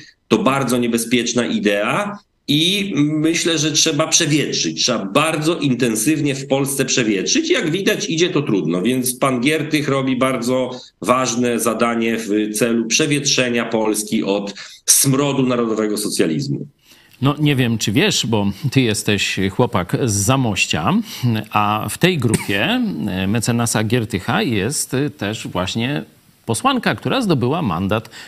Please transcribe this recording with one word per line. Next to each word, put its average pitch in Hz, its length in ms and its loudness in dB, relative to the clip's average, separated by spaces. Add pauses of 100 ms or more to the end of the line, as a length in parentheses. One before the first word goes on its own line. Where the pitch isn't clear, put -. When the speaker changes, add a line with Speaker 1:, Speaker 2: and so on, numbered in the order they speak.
(280)
Speaker 1:
To 113 100 2
bardzo 127 400 0
niebezpieczna 120 680 0
idea 113 720 0 (300)
i 185 480 0
myślę, 156 600 0
że 151 140 0
trzeba 156 360 0
przewietrzyć. 143 760 0
Trzeba 107 220 0
bardzo 151 520 0
intensywnie 135 800 0
w - 120 -8
Polsce 135 380 0
przewietrzyć. 113 640 0
Jak 214 220 0
widać, 196 380 0
idzie 165 200 0
to 151 120 0
trudno, 90 400 0
więc 123 360 0
pan 127 240 0
Giertych 151 460 0
robi 131 300 0
bardzo 127 540 0 (300)
ważne 120 580 2
zadanie 113 580 0
w 107 380 0
celu 117 300 2
przewietrzenia 131 800 2
Polski 107 580 0
od 101 300 -2 (320)
smrodu 139 640 2
narodowego 110 500 0
socjalizmu. - 680 -2 (540)
Speaker 2:
No, 139 180 2
nie 147 160 2
wiem, 117 220 2
czy 110 140 -2
wiesz, 165 340 2
bo 104 260 2 (200)
ty 135 100 4
jesteś, 104 580 0 (120)
chłopak, 110 520 0
z 113 100 0
Zamościa, 101 800 0 (580)
a 107 380 0
w - 80 -8
tej 185 200 2
grupie, 107 460 0 (440)
e, 95 200 -2
mecenasa 117 560 0
Giertycha 113 580 0
jest, 120 520 -2
e, 143 160 0
też 110 380 -6
właśnie 117 560 -4 (420)
posłanka, 202 500 0
która 202 260 -2
zdobyła 156 400 0
mandat 98 480 -2 (180)